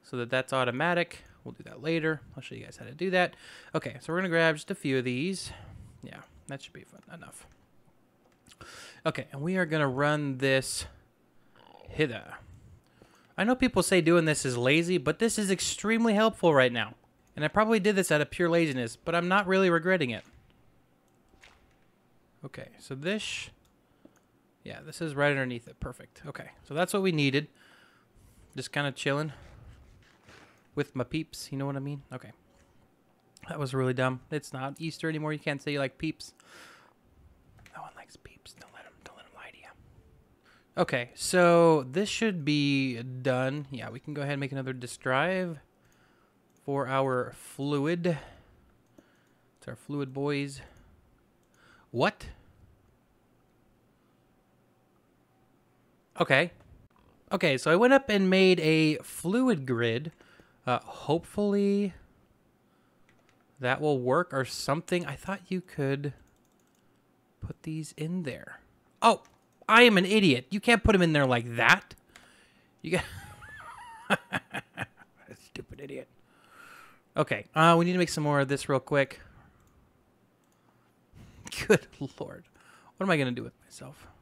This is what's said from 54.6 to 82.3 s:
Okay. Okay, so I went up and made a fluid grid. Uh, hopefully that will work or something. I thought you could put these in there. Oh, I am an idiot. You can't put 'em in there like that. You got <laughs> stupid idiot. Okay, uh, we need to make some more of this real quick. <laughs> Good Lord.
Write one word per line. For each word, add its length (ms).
Okay. 320
Okay, 240
so 140
I 60
went 160
up 160
and 200
made 320
a 380
fluid 680
grid. 460
Uh, 140
hopefully 1120
that 200
will 200
work 340
or 100
something. 640
I 80
thought 340
you 120
could 520
put 220
these 340
in 280
there. 340
Oh, 220
I 140
am 140
an 80
idiot. 460
You 80
can't 240
put 140
'em 60
in 100
there 140
like 280
that. 400
You 160
got 100
<laughs> 720
stupid 340
idiot. 280
Okay, 380
uh, 240
we 60
need 80
to 60
make 100
some 160
more 160
of 80
this 200
real 120
quick. 400
<laughs> 180
Good 180
Lord. 300